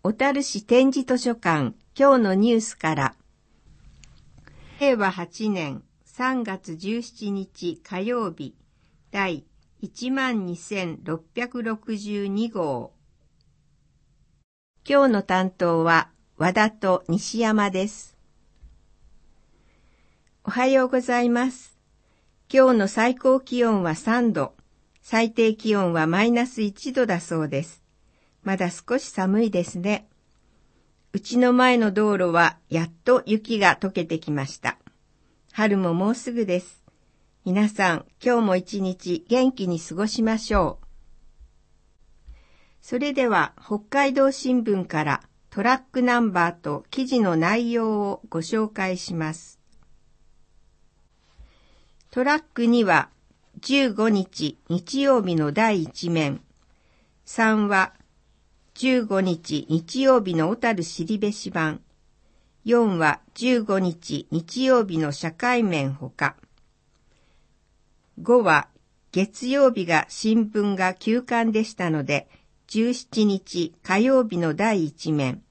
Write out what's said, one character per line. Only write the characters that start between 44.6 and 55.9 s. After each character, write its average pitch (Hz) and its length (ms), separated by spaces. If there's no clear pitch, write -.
聞 202 220
か 156 180
ら 143 180
ト 196 120
ラ 233 160
ッ - 0
ク - 240
ナ 247 180
ン 226 120
バ 175 200
ー 170 40
と 147 340
記 262 160
事 254 140
の 185 160
内 220 360
容 220 300
を 196 260
ご 165 120
紹 214 320
介 185 240
し - 180
ま 160 200
す。 - 240
ト 254 140
ラ 294 120
ッ 311 60
ク 233 120
二 233 180
は、 170 240
十 269 320
五 214 160
日 185 500
日 180 320
曜 269 220
日 185 120
の 151 180
第 214 300
一 156 280